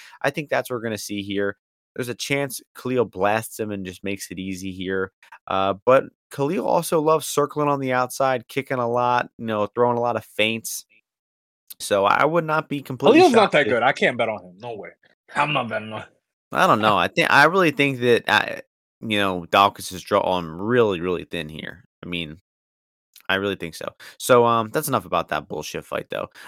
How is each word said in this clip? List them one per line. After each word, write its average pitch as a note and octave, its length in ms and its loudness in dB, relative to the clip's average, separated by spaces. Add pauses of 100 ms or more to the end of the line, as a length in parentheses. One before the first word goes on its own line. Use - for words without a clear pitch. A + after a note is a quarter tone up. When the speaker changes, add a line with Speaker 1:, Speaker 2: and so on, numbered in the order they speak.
(220)
Speaker 1:
I C#3+ 80 0
think D3 200 -8
that's B2+ 200 -4
what B2+ 60 -6
we're A2 60 -8
gonna A2 160 -6
see G#2 240 -8
here. G2+ 340 -4 (400)
There's B2 140 -6
a A#2+ 40 -6
chance C#3 460 -6 (160)
Khalil B2+ 300 -2
blasts G2+ 520 -2
him G#2+ 140 -6
and G2 120 -10
just F2+ 200 -14
makes G2 260 -8
it F2 80 -14
easy F#2+ 320 -8
here. F#2+ 400 -4 (380)
Uh, G2 260 0 (100)
but C3 200 4 (260)
Khalil D#3 340 -4
also E3+ 360 0
loves D#3 260 2
circling D3 420 -2
on C#3+ 120 -2
the C3 120 -4
outside, B2+ 540 -2
kicking C3+ 320 -6
a A#2+ 100 -2
lot, B2 500 0
you A#2 80 -10
know, G#2+ 200 -2
throwing A#2+ 300 0
a A#2+ 40 -2
lot A#2+ 140 -2
of G#2+ 100 -6
feints. - 600 -4 (960)
So G2 240 2
I G2+ 200 4
would D#3+ 200 0
not D#3 240 -2
be C#3+ 140 -6
completely C#3 360 4
Speaker 2:
Khalil's F4 140 8
not A3+ 120 6
Speaker 1:
shocked - 80 0
Speaker 2:
that D3 140 2
Speaker 1:
if G#2+ 60 -2
Speaker 2:
good. A#2 100 0
I C3 100 4
can't C#3+ 240 0
bet A#2 120 -2
on G2+ 160 -6
him. F2+ 140 -20
No A2+ 180 -12
way. F2+ 140 -14 (440)
I'm D3 180 0
not B2 180 -2
betting A2 220 -6
on G#2+ 100 -10
him. - 60 -18 (440)
Speaker 1:
I F3+ 160 2
don't B2 120 6
know. G#2+ 160 6
I F2+ 120 2
think, - 240 2
I C#3 120 8
really E3+ 280 4
think C#3 280 0
that, A#2+ 280 4
I, - 320 0 (400)
you A2+ 180 -2
know, F#2 320 -2
Daukaus G2+ 420 4
is F2+ 100 -12
drawing F#2 440 0
really, G2+ 540 0
really F2 240 -4
thin D#2+ 240 -10
here. - 340 -14 (220)
I E2+ 40 -14
mean, E2+ 300 -8 (920)
I F#2+ 80 2
really G2 200 -2
think E2 180 -10
so. - 140 -10 (300)
So, A#2+ 280 6
um, A2+ 260 2
that's D3+ 160 -2
enough A#2+ 160 -2
about F2 240 -2
that D2+ 200 -4
bullshit D#2 360 -10
fight, - 260 -8
though. - 180 -8 (200)